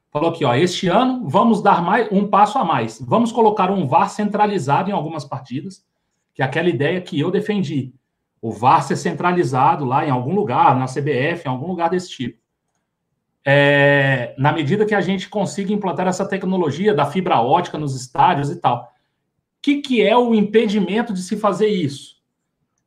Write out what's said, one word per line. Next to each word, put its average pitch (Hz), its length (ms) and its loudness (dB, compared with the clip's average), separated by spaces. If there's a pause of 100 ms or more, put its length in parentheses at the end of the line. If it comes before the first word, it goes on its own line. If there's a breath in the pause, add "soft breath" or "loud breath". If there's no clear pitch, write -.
(120)
falou 151 160 -2
aqui, 165 160 -2
ó, 120 100 2
"Este 175 340 0
ano 247 380 2
vamos 202 360 2
dar 185 200 4
mais, 214 300 0
um 196 160 0
passo 208 300 2
a 240 60 0
mais. 127 360 -2
Vamos 185 320 0
colocar 208 380 2
um 196 180 -2
var 185 220 2
centralizado 196 800 -2
em - 20 -4
algumas 160 320 -6
partidas", 143 600 -12 (480)
que - 80 -4
é - 20 2
aquela 160 240 0
ideia 156 320 0
que 170 180 -6
eu 160 120 0
defendi. 165 640 -2 (480)
O 113 100 -6
var 135 300 2
ser - 140 -4
centralizado 147 880 0
lá 143 200 0
em 147 40 -2
algum 127 240 -2
lugar, 147 420 2
na 131 100 -2
C 135 140 -8
B 143 100 -2
F, 143 380 -2
em - 20 -2
algum 131 160 -6
lugar 170 220 -2
desse 180 220 -4
tipo. - 280 -10 (1040)
É, 143 920 4
na 139 160 2
medida 165 320 0
que 208 100 0
a 202 60 2
gente 185 300 -4
consiga 202 420 -4
implantar 185 340 -4
essa 190 220 -2
tecnologia 185 640 -2
da 196 140 2
fibra 175 340 0
ótica 156 380 0
nos 147 160 -6
estádios 143 560 0
e 139 60 -8
tal. - 360 -2 (640)
O - 100 -2
que 285 120 2
que 233 260 2
é 220 100 4
o 247 160 4
impedimento 214 800 0
de 185 80 -6
se - 160 -6
fazer 202 300 0
isso? 185 500 -4 (720)